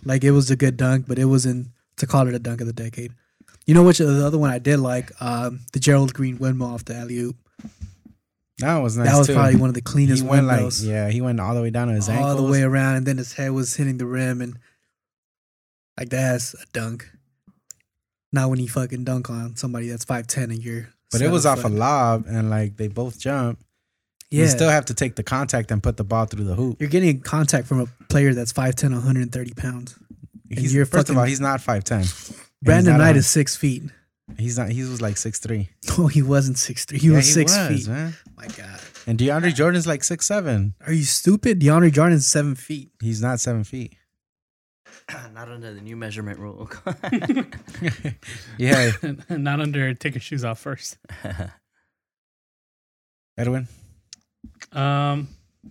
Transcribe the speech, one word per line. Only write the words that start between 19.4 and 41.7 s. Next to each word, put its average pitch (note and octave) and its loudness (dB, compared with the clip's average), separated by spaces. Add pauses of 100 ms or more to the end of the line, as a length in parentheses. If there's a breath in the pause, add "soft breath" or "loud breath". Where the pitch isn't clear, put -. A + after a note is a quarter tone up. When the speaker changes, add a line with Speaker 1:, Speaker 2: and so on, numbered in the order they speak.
Speaker 1:
somebody A#2+ -8
that's A#2 -10
five A#2+ -6
ten A#2+ -4
and A2+ -8
you're A#2 -10 (240)
Speaker 2:
But A2+ 0
it C#3+ 2
was E3+ 2
Speaker 1:
seven C#3+ 2
Speaker 2:
off A#2+ -4
a - 0
Speaker 1:
foot. G#2 0
Speaker 2:
lob, A#2 2
and, A2 -2
like, G#2+ -4
they G#2+ -6
both A2+ -8
jump. C3 -4 (680)
Speaker 1:
Yeah. D3+ 4
Speaker 2:
You D#3+ 6
still D3+ 4
have D3+ 2
to - -6
take B2+ -4
the A2 -4
contact C3 -4
and G#2 0
put - -2
the G#2+ -4
ball A2+ 0
through G#2 -6
the F#2 -2
hoop. B2 -2
Speaker 1:
You're D3+ -2
getting D#3+ 2
contact D3 -2
from C3 0
a B2 -2 (220)
player C#3 4
that's A#2+ -4
five C3 -2
ten, C3+ 0
a B2 -2
hundred B2+ 0
thirty B2 -8
pounds. B2+ -10 (540)
And A2 -6
Speaker 2:
He's, C3+ 0
Speaker 1:
you're C#3 6
Speaker 2:
first C#3+ 2
of D3 2
Speaker 1:
fucking C3 4
Speaker 2:
all, B2 4
he's C3 -2
not C3+ 0
five G#2 -2
ten. A2+ -2
And F#2 0
he's - -12 (220)
Speaker 1:
Brandon E3 6
Speaker 2:
not D3+ 8
Speaker 1:
Knight D#3+ 8
Speaker 2:
a - 6
Speaker 1:
is C3+ 4
six - 2
feet. C3 -2 (560)
Speaker 2:
He's A#2 -4
not. A#2 -4
He A#2+ -4
was, B2+ -8
like, G#2 -4
six A2 -8
three. A2 -6 (160)
Speaker 1:
<laughs> - -2
No, F3 4
he C#3+ 4
wasn't C3+ 2
six - -6
three. C#3+ -8
He D3 6
Speaker 2:
Yeah, D#3 8
Speaker 1:
was C3+ 6
Speaker 2:
he - 4
Speaker 1:
six E3 4
Speaker 2:
was, F#3 0
Speaker 1:
feet. G#2 -6
Speaker 2:
man. D#3 -6 (240)
Speaker 1:
My - -20
God. - -18 (260)
Speaker 2:
And A2+ 0
DeAndre D3 2
Jordan's, D#3+ 2
like, D#3 -2
six E3+ -4
seven. B2 0 (140)
Speaker 1:
Are D#3 -2
you D#3+ 2
stupid? G3 2
DeAndre D#3+ 6